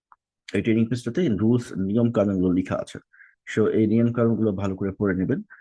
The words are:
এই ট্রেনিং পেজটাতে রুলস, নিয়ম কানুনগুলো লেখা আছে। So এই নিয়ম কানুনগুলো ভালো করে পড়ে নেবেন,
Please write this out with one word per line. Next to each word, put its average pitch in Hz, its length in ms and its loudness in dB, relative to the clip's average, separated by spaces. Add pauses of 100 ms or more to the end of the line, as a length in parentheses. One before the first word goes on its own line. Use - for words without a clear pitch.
(540)
এই 101 80 0
ট্রেনিং 113 240 2
পেজটাতে 120 420 -2
রুলস, 113 440 0
নিয়ম 110 400 0
কানুনগুলো 98 400 2
লেখা 92 240 0
আছে। - 220 -10 (580)
So 107 120 2
এই 107 180 2
নিয়ম 117 260 2
কানুনগুলো 113 400 0
ভালো 95 240 -4
করে 98 160 -4
পড়ে 98 220 0
নেবেন, 117 280 -2 (180)